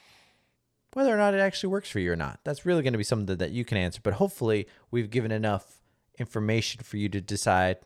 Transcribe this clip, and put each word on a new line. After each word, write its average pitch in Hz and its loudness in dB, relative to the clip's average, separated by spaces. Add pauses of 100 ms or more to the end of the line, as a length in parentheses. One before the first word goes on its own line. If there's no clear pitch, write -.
(920)
whether 262 2
or 214 2
not 202 4
it 196 2
actually 196 0
works 196 -4
for 104 -4
you 87 2
or 85 0
not. 71 -4
That's 147 -6
really 175 2
gonna 123 0
be 101 -2
something 107 0
that, 92 -2
that 82 -2
you 120 -4
can 107 -2
answer, 90 -2
but 98 2
hopefully 113 0 (240)
we've 117 -2
given 110 0
enough 107 -2 (360)
information 113 -2
for - -10
you 104 0
to 98 -2
decide, 92 2